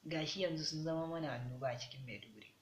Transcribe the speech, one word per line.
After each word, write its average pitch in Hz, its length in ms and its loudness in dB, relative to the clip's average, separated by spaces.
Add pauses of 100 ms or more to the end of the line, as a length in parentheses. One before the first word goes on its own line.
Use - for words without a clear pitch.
Gashi 160 380 2
yanzu 160 220 4
sun 156 200 0
zama 160 240 2
mana 160 260 0
annoba 123 360 -2
a 120 80 0
cikin 131 280 -8
Maiduguri. 107 560 -10